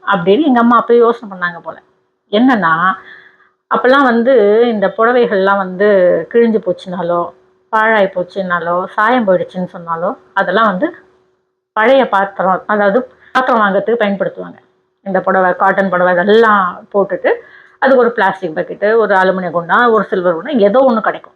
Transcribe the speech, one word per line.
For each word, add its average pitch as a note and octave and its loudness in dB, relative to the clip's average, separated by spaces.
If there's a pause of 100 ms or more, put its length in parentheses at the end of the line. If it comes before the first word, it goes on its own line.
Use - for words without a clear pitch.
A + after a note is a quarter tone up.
அப்படின்னு G3 0
எங்க B3+ 2
அம்மா A#3 2
அப்பயே - 0
யோசனை A#3 0
பண்ணாங்க F3 -8
போல. - -16 (480)
என்னன்னா, F#3+ 0 (800)
அப்பெல்லாம் C4 2
வந்து A#3 2
இந்த G3 -2
புடவைகள்லாம் A3 0
வந்து F#3 -2 (440)
கிழிஞ்சு A3+ 2
போச்சுனாலோ, F3 -6 (360)
பாழாய் A3 0
போச்சுன்னாலோ, F3+ -4
சாயம் A3+ -2
போயிடுச்சுன்னு F3+ -2
சொன்னாலோ, E3+ -6 (180)
அதெல்லாம் G3 0
வந்து G#3+ -4 (800)
பழைய B3 2
பாத்திரம், G3 -2
அதாவது G#3 0 (220)
பாத்திரம் C4 0
வாங்குறதுக்கு G#3 0
பயன்படுத்துவாங்க. F#3+ -6 (400)
இந்த F#3 -2
புடவை, F#3 0
காட்டன் G3 0
புடவை F3+ 0
இதெல்லாம் G3 2 (100)
போட்டுட்டு G3 -2 (460)
அதுக்கு C4 2
ஒரு A#3+ 2
பிளாஸ்டிக் F#3+ -2
பக்கெட்டு, G3+ -2
ஒரு G#3 2
அலுமினிய F#3 0
குண்டா, F3 0
ஒரு G#3 2
சில்வர் F3 -2
குண்டா, C4+ -4
ஏதோ G#3 4
ஒண்ணு A3+ 0
கிடைக்கும். - -6